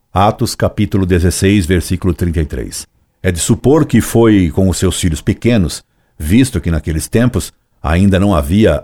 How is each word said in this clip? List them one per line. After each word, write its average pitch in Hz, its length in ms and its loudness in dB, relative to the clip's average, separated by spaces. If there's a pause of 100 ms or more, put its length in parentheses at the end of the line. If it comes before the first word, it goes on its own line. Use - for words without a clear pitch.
(100)
Atos, 104 440 0
capítulo 98 500 -2
dezesseis, 92 640 2
versículo 87 480 -2
trinta 82 260 -2
e 78 60 -2
três. - 400 -10 (360)
É 95 80 -2
de 85 80 -4
supor 135 460 2
que 113 160 2
foi 107 500 2
com 95 160 0
os 87 120 0
seus 90 200 -2
filhos 78 220 -2
pequenos, 104 640 -2 (340)
visto 104 400 0
que 87 120 -4
naqueles 80 360 -4
tempos 120 460 -2 (300)
ainda 95 360 2
não 101 160 2
havia 80 500 2